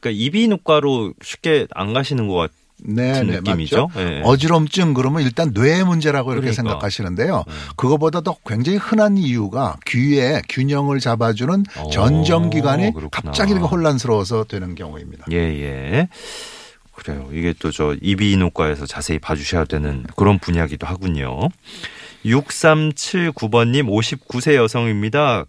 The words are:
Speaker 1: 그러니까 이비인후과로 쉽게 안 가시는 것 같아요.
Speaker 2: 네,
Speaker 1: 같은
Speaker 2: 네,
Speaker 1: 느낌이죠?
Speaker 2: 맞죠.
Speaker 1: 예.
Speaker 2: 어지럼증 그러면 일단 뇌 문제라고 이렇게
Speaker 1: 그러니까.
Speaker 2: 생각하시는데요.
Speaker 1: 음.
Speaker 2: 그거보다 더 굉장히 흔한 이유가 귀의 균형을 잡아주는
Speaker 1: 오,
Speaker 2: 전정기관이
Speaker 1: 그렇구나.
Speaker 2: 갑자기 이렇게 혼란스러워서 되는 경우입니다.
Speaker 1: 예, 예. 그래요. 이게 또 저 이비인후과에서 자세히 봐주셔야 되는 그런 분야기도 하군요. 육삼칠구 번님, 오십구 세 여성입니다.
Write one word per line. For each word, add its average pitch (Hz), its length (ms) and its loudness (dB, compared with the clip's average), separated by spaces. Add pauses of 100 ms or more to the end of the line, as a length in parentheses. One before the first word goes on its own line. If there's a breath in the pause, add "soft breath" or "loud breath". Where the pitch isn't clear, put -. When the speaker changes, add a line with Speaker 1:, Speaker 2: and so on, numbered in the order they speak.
Speaker 1:
그러니까 110 240 -4
이비인후과로 147 960 2
쉽게 - 500 0
안 98 200 -4
가시는 127 340 0
것 95 80 -2
같아요. 82 220 -2 (280)
Speaker 2:
네, 123 280 0
Speaker 1:
같은 131 160 0
Speaker 2:
네, - 80 -2
Speaker 1:
느낌이죠? 90 580 0
Speaker 2:
맞죠. - 60 -8
Speaker 1:
예. 80 240 -4
Speaker 2:
어지럼증 156 680 4
그러면 135 300 2
일단 131 320 0
뇌 151 300 4
문제라고 147 480 0
이렇게 127 180 0
Speaker 1:
그러니까. 113 120 -2
Speaker 2:
생각하시는데요. 101 840 -2
Speaker 1:
음. - 60 -14 (240 loud breath)
Speaker 2:
그거보다 151 460 2
더 170 120 -4 (100)
굉장히 127 320 0
흔한 208 400 4
이유가 120 600 0 (100)
귀의 135 600 2
균형을 143 500 0
잡아주는 120 680 0 (200)
Speaker 1:
오, 78 60 -6
Speaker 2:
전정기관이 160 1000 2
Speaker 1:
그렇구나. - 200 -8
Speaker 2:
갑자기 196 400 0
이렇게 175 160 2
혼란스러워서 120 800 0
되는 92 260 -8
경우입니다. 76 560 -14
Speaker 1:
예, 82 60 0
예. 78 720 -2 (880 loud breath)
그래요. 67 360 -10
이게 82 240 -2
또 82 140 -4
저 76 320 0
이비인후과에서 90 840 2
자세히 76 340 -6
봐주셔야 78 440 -2
되는 73 400 -4 (120)
그런 98 240 4
분야기도 82 440 -2
하군요. 82 680 -4 (720 loud breath)
육삼칠구 156 1300 0
번님, 120 400 2
오십구 113 500 -2
세 147 160 4
여성입니다. 113 920 0